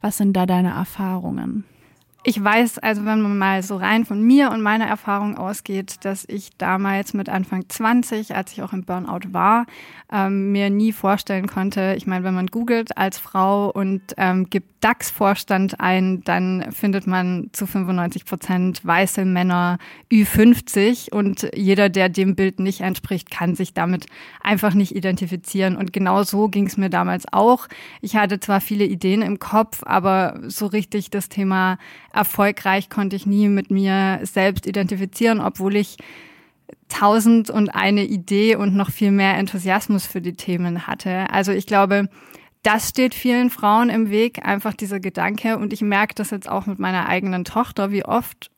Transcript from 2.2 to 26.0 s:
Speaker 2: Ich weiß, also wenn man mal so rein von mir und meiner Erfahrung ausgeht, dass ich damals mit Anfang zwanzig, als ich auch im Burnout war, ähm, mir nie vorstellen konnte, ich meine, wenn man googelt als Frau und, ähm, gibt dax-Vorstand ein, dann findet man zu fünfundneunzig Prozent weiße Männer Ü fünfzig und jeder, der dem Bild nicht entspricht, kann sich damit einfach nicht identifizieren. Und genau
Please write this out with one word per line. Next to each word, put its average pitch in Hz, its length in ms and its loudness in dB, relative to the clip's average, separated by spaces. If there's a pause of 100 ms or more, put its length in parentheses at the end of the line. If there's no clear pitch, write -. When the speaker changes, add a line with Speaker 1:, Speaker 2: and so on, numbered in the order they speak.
Speaker 2:
Ich 208 200 -2
weiß, 220 360 2
also 208 260 -2
wenn 220 160 2
man 202 160 0
mal 190 240 2
so 196 160 -6
rein 208 280 2
von 208 140 -4
mir 254 300 6
und 220 120 -2
meiner 214 260 0
Erfahrung 208 500 -4
ausgeht, 196 680 -8
dass 196 220 -6
ich - 300 -10
damals 196 560 -2
mit 196 160 -4
Anfang 190 400 -4
zwanzig, 226 680 0
als 185 160 -6
ich 202 120 -10
auch 190 100 -8
im 185 100 -6
Burnout 180 480 -6
war, 202 360 2 (440)
ähm, 196 400 0
mir 202 200 2
nie 214 200 2
vorstellen 196 540 -2
konnte, 190 500 -2
ich - 120 -6
meine, 185 180 -2
wenn 185 80 0
man 185 140 -2
googelt 233 500 -2
als 190 220 -2
Frau 196 500 0
und, 190 480 -4
ähm, 185 320 0
gibt - 320 -4
dax-Vorstand 196 960 0
ein, 185 460 0
dann 185 460 -2
findet 196 360 -2
man 180 460 -2
zu - 120 -6
fünfundneunzig 180 600 -2
Prozent 180 600 -2
weiße 185 400 0
Männer 180 540 2 (340)
Ü 214 120 6
fünfzig 226 840 4
und 202 440 -2
jeder, 196 340 4
der 185 200 2
dem 190 260 0
Bild 190 240 0
nicht 190 220 -2
entspricht, 185 500 -6
kann 175 240 -2
sich 185 180 -4
damit 175 320 -2 (380)
einfach 202 320 2
nicht 196 200 2
identifizieren. 185 800 -2
Und 180 160 -6
genau 190 300 2